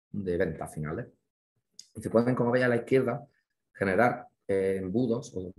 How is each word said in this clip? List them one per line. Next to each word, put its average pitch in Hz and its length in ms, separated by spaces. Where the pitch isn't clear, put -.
de 95 240
ventas 80 380
finales. 76 340
Y 104 60
se 92 80
pueden, 120 260
como 120 160
veis 127 140
a - 20
la 120 80
izquierda, 123 500
generar, 101 560
eh, 95 340
embudos 113 540
o 92 240